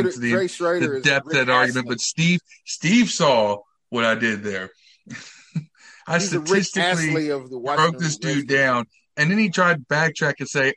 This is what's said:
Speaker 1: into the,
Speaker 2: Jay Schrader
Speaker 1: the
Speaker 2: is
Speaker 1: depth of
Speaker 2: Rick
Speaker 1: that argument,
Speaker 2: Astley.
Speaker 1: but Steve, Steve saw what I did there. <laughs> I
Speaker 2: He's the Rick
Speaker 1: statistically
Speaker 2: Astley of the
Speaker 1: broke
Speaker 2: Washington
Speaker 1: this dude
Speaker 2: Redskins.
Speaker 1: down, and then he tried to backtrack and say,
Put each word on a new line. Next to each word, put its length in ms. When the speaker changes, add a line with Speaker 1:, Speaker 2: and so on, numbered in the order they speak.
Speaker 1:
into 120
the, 120
Speaker 2:
Jay 160
Schrader 400
Speaker 1:
the 100
Speaker 2:
is 60
Speaker 1:
depth 220
of 80
Speaker 2:
Rick 140
Speaker 1:
that 40
argument, 340
Speaker 2:
Astley. 100
Speaker 1:
but 40
Steve, 400
Steve 440
saw 480
what 160
I 100
did 280
there. 260
<laughs> 1000
I 120
Speaker 2:
He's 120
the 80
Rick 240
Speaker 1:
statistically 460
Speaker 2:
Astley 200
of 200
the 100
Speaker 1:
broke 180
Speaker 2:
Washington 240
Speaker 1:
this 160
dude 180
Speaker 2:
Redskins. 180
Speaker 1:
down, 320
and 120
then 80
he 120
tried 300
to 140
backtrack 460
and 80
say, 300